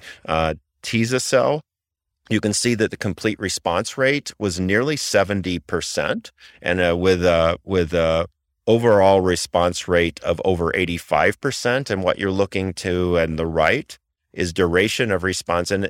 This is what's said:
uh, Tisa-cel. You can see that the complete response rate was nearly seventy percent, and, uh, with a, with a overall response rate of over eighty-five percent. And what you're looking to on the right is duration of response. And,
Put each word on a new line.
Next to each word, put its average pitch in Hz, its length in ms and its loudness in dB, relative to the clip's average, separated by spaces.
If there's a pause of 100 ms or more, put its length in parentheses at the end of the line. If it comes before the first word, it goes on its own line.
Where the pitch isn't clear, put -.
(260)
uh, 80 280 0 (260)
Tisa-cel. 127 800 0 (720)
You 107 100 2
can 104 140 -2
see 120 220 0
that 107 140 0
the - 60 -12
complete 104 420 -4
response 95 600 -4
rate 139 400 -2
was 92 200 -2
nearly 110 380 0
seventy 92 640 -2
percent, - 720 -6 (300)
and, 90 180 -2
uh, 87 160 2
with 90 280 2
a, 85 380 2
with 90 300 -2
a 82 340 0 (400)
overall 104 540 6
response 90 640 0
rate 85 360 2
of 82 240 -2
over 85 280 0
eighty-five 85 680 0
percent. 131 480 -2
And 95 120 -2
what 90 160 0
you're 98 120 -2
looking 95 440 -2
to 90 460 0
on 80 160 -2
the 82 100 -4
right 82 520 0 (340)
is 87 200 -4
duration 95 600 2
of 90 100 -2
response. 87 480 -2
And, 98 200 -2